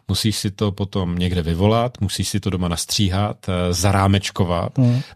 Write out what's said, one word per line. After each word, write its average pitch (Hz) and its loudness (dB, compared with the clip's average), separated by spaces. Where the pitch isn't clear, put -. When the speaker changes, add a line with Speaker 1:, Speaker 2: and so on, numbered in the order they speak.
Speaker 1:
musíš 101 0
si 104 -2
to 104 -2
potom 92 -4
někde 90 0
vyvolat, 104 0
musíš 95 -2
si 104 -2
to 98 -4
doma 90 -2
nastříhat, 95 -2
eh, 90 0
zarámečkovat, 95 2
Speaker 2:
Hmm. 123 4